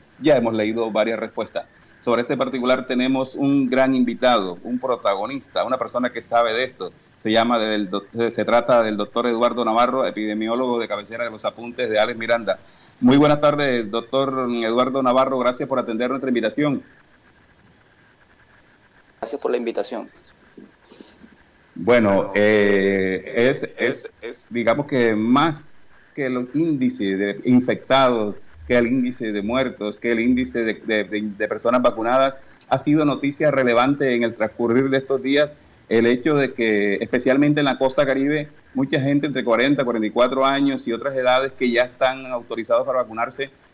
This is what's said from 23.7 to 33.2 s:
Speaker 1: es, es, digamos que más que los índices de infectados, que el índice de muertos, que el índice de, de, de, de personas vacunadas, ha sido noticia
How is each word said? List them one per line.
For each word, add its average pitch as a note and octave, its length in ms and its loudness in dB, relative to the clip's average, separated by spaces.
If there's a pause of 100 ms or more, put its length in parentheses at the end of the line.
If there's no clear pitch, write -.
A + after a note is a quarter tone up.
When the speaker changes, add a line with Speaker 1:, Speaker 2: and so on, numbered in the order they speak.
Speaker 1:
es, A#2+ 300 -4 (140)
es, A2+ 320 -14
digamos C#3+ 320 0
que A#2+ 280 2
más B2+ 840 0 (160)
que C3+ 140 -4
los B2 160 -4 (100)
índices B2+ 640 0
de G2+ 260 -2
infectados, B2 880 2 (320)
que B2 100 4
el A#2+ 100 4
índice B2 440 -2
de G#2 100 -2
muertos, G#2+ 540 -4
que A#2 160 -4
el A#2 80 2
índice B2 400 0
de, A2+ 140 -2
de, G#2+ 320 -2
de, G#2 160 -4
de G#2 260 -6
personas A#2+ 340 0
vacunadas, B2+ 580 0 (300)
ha C3+ 80 2
sido D3+ 280 2
noticia C#3+ 440 0